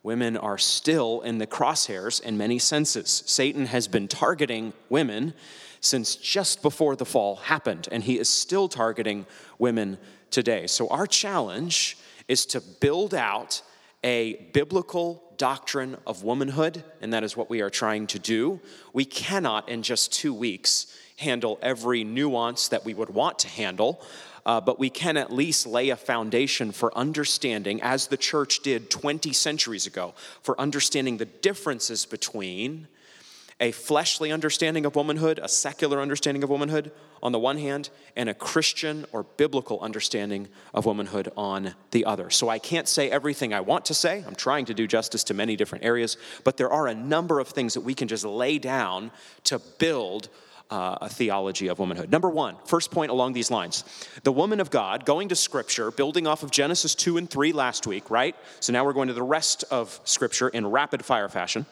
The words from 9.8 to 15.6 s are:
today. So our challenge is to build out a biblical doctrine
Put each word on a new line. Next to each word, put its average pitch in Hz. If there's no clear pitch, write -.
today. 113
So 110
our 156
challenge 165
is 127
to 131
build 175
out 113
a 117
biblical 170
doctrine 131